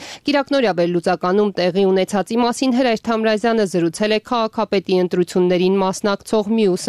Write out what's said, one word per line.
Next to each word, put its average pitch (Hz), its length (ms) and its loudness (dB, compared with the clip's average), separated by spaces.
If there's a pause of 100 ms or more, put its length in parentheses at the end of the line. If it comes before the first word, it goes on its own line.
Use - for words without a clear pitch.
(280)
Կիրակնօրյա 277 500 0
վերլուծականում 180 800 0
տեղի 185 300 0
ունեցածի 190 500 0
մասին 247 400 0
Հրայր 240 300 0
Թամրազյանը 220 600 0
զրուցել 170 440 -2
է 214 160 0
քաղաքապետի 208 760 -2
ընտրություններին 180 800 2
մասնակցող 202 760 -2
մյուս 190 300 0